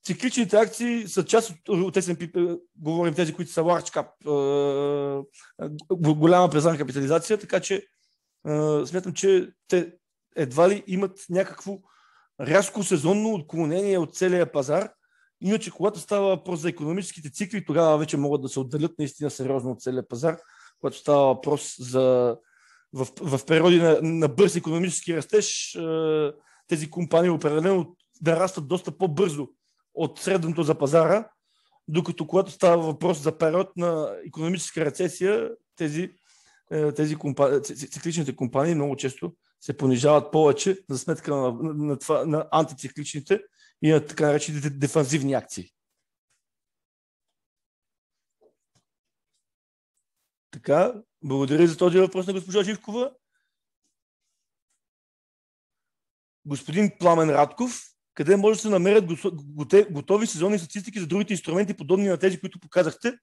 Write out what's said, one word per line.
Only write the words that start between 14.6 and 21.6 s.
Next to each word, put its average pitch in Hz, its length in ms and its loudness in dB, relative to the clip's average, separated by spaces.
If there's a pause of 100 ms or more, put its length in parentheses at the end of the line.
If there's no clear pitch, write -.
Иначе, 196 300 -2
когато 196 300 -4
става 196 280 0
въпрос 180 320 -2
за 170 80 -2
икономическите 160 640 -8
цикли, 196 340 -8
тогава 156 340 4
вече 156 180 -2
могат 143 260 0
да 135 60 -8
се 139 120 -4
отделят 147 380 -4
наистина 147 320 -4
сериозно 127 400 -4
от 117 100 -10
целия 127 280 -6
пазар. 160 320 -4 (400)
Когато - 160 -6
става 143 300 4
въпрос 139 520 0